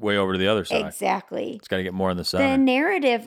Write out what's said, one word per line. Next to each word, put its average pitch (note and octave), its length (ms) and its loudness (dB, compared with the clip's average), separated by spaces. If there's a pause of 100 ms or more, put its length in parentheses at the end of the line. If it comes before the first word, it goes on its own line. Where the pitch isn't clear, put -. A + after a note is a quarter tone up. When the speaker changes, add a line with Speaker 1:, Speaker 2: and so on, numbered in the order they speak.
Speaker 1:
way G#2 180 0
over F#2+ 160 2
to F#2 40 0
the F#2+ 100 2
other G#2 180 2
side. A3 200 -2
Speaker 2:
Exactly. F#3+ 680 -4
Speaker 1:
It's G#3 140 -18
gotta - 140 -2
get F#2 120 -6
more F#2+ 160 0
in F2+ 80 -2
the E2 60 -6
Speaker 2:
The - 40 -4
Speaker 1:
center. C4+ 340 2
Speaker 2:
narrative C4 640 2